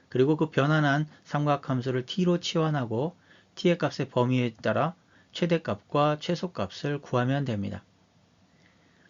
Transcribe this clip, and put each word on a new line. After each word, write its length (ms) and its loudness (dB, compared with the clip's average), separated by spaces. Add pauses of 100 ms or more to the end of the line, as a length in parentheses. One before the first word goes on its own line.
그리고 260 2
그 140 -2
변환한 580 2 (160)
삼각함수를 800 0
T로 340 0
치환하고 760 -2 (400)
T의 220 2
값의 320 -2
범위에 460 2
따라 400 0 (360)
최대값과 880 0
최소값을 800 -6
구하면 460 0
됩니다. 380 -4 (1300)